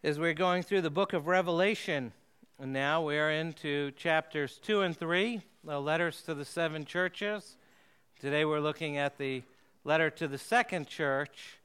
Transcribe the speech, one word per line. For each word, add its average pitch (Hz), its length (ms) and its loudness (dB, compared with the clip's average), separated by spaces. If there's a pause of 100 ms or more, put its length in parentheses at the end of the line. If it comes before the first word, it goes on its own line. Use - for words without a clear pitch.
As 147 140 0
we're 165 160 2
going 180 280 2
through 196 200 0
the 160 80 0
book 190 240 0
of 156 140 -2
Revelation, 175 840 2 (460)
and 135 160 -6
now 143 260 2
we're 151 300 2
into 151 600 -2
chapters 156 720 -2
two 208 200 2
and 170 120 2
three, 185 460 0 (240)
the 147 160 -4
letters 160 440 0
to 165 100 -4
the 143 100 -6
seven 156 400 -4
churches. 185 720 -4 (640)
Today 147 240 2
we're 151 160 2
looking 147 380 -2
at 143 180 0
the 131 280 -4 (380)
letter 156 280 4
to 156 180 -6
the 135 80 -4
second 202 520 0
church 143 760 -4